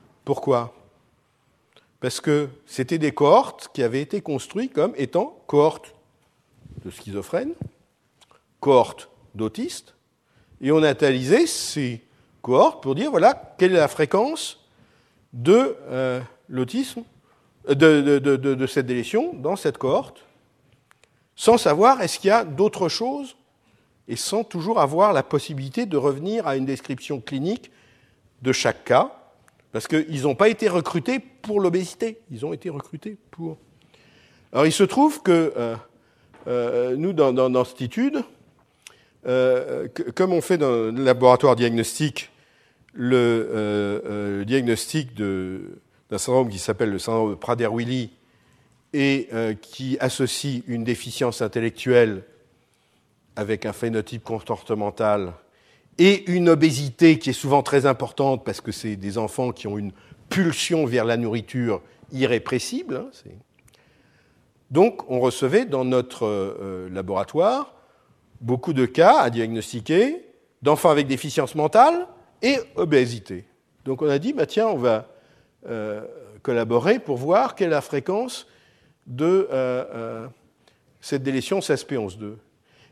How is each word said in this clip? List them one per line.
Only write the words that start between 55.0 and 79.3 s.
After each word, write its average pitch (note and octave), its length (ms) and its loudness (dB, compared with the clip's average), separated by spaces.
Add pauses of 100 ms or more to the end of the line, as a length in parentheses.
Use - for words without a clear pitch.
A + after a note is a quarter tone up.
et F#3 340 4
une F3 180 4
obésité D#3 720 4
qui C3+ 120 -2
est - 20 -6
souvent C#3 300 2
très C#3 220 2
importante C3+ 600 0
parce G#2 160 -8
que A2 100 -8
c'est G#2+ 240 -8
des G2 220 -8
enfants A#2 340 -4
qui - 160 -14
ont G#2 100 -6
une G2+ 140 -8 (380)
pulsion E3 560 0
vers A#2 200 0
la A#2 120 0
nourriture A#2 640 -4 (300)
irrépressible, C3 840 -2
hein, A#3+ 140 -12
c'est, - 240 -20 (1300)
donc, F#3+ 400 2
on B2+ 100 -2
recevait C3 460 2
dans C3+ 200 -2
notre, B2+ 400 0
euh, G2 640 -6
laboratoire G2+ 840 -2 (640)
beaucoup B2 320 -4
de B2+ 140 2
cas F3+ 320 6
à B2 100 2
diagnostiquer A#2 960 -2 (380)
d'enfants D3+ 260 4
avec D3 160 4
déficience C3+ 480 -4
mentale C4+ 540 4 (340)
et C4 160 2 (180)
obésité. A#2+ 720 0 (400)
Donc, C3 160 -6
on D3+ 80 0
a C#3 80 2
dit, « A3 160 -4
Bah, F#3+ 140 -2
tiens, A3 200 0
on F#3+ 100 -2
va, A#2 320 0 (580)
euh, G#2+ 360 -8 (380)
collaborer A#2+ 560 2
pour C#3 200 -6
voir F3 360 0
quelle F#3 140 -2
est D#3+ 40 -2
la D3 100 2
fréquence G3 640 -6 (580)
de, D#3+ 460 0